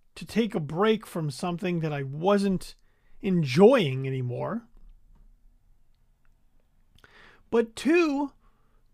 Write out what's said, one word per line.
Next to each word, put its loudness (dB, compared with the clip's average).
to -14
take -2
a -2
break 0
from -6
something -4
that -4
I -6
wasn't 0
enjoying 4
anymore, -6
but 0
two, 0